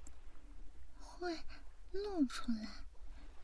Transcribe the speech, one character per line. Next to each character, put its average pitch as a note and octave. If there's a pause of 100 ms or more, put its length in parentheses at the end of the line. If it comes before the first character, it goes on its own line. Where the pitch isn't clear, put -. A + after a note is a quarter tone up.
(1000)
会 E4+ (480)
露 G4
出 -
来？ A3 (760)